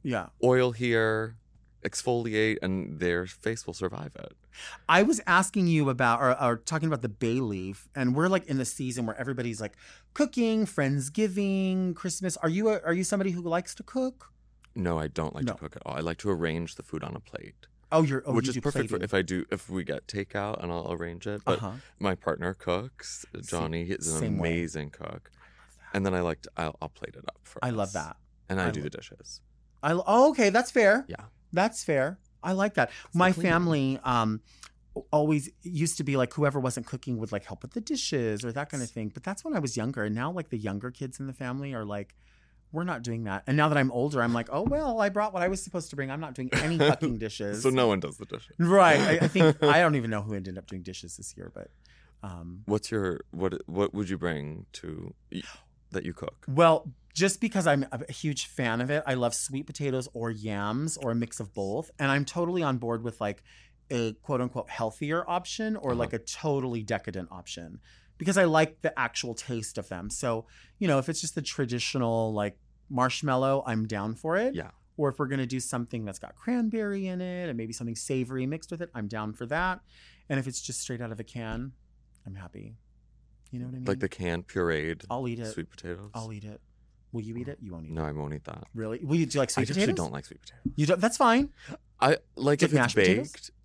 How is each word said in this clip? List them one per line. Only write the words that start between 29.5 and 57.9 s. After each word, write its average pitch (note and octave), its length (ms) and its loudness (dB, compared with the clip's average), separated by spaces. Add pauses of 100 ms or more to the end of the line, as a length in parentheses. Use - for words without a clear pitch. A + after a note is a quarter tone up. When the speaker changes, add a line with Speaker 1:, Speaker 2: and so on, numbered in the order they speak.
Speaker 1:
I D3 100 2
lo-, F3+ 140 0
oh, B3 240 8
okay, A3 200 4
that's A#3 220 2
fair. A3+ 360 6
Speaker 2:
Yeah. - 180 -12 (260)
Speaker 1:
That's G3 320 2
fair. D3 340 2 (240)
I F3+ 100 0
like G3 220 2
that. B2+ 160 2 (140)
Speaker 2:
It's - 80 -20
the E3+ 60 2
Speaker 1:
My F#3 140 8
Speaker 2:
cleaning. E3+ 200 2
Speaker 1:
family, D3+ 520 4
um, A2 360 2 (720)
always D3+ 360 4 (140)
used E3 360 0
to D3+ 60 0
be C#3 120 0
like, B2 180 2
whoever C#3+ 240 2
wasn't B2+ 280 -2
cooking B2 320 -6
would, G#2+ 140 -4
like, G2+ 120 -4
help - 180 -12
with A#2+ 100 -12
the A#3+ 80 -4
dishes B2 640 -2
or A#2 80 -4
that C#3+ 160 -6
kind C3+ 140 -4
of A#2+ 60 -6
Speaker 2:
Yes. - 60 -16
Speaker 1:
thing. A2 160 -4
But - 120 -16
that's G3 220 -6
when D#4 100 -4
I G3 60 2
was C#3 160 -4
younger. A#2 280 -2
And G#2+ 100 0
now, C3 180 -4
like, F3 180 -6
the A#2+ 80 -4
younger G#2 320 -4
kids B2+ 300 -10
in C3+ 80 -6
the C3 40 -10
family C3+ 420 -6
are A2 100 -6
like, G2+ 300 -8 (580)
"We're E3 120 -4
not D3 180 -4
doing A#2 220 -4
that." G2 220 -4
And C3+ 100 2
now D3+ 120 6
that D3+ 100 4
I'm C3 140 4
older, C3 300 2
I'm A#2 100 2
like, A#2 200 0
"Oh, D#3 100 -2
well, C#4 380 0
I G3+ 80 4
brought G#3 240 -2
what F3+ 100 0
I F3+ 60 2
was F#3+ 140 -2
supposed E3+ 280 -8
to C#3+ 60 -12
bring. C3+ 140 -4
I'm D3 100 -6
not C#3+ 140 -10
doing B2+ 200 -6
any D#3 240 2
Speaker 2:
<laughs> - 0 -
Speaker 1:
fucking C3+ 400 4
dishes." G#2+ 440 -4
Speaker 2:
So C3 80 6
no B2+ 180 6
one G2 120 4
does C#2+ 160 -6
the G#2 100 -14
dishes. - 320 -12
Speaker 1:
Right. E3+ 420 10
I, D#3+ 240 6
I D#3 40 6
Speaker 2:
<laughs> - 60 -2
Speaker 1:
think, D#3+ 280 8
I D3+ 180 8
don't D#3+ 160 6
even A2+ 140 0
know G#2 120 0
who G#2+ 120 -4
ended F#2 240 -6
up F#2 80 -14
doing F#2 160 -10
dishes F#2 340 -12
this - 200 -14
year, F2+ 180 -14
but, - 160 -14 (520)
um, F2+ 440 -12
Speaker 2:
What's G#2 240 2
your, F#2+ 300 0 (100)
what, F2 380 -2
what G2 260 2
would G2 140 -2
you F#2 100 -2
bring D#2+ 560 -4
to, E2 400 -12 (180)
y-, F2+ 100 -8 (500)
that - 120 -4
you F2 80 -6
cook? - 360 -10
Speaker 1:
Well, D#3 420 6 (240)
just G3 260 2
because G3+ 260 0
I'm C#3 260 4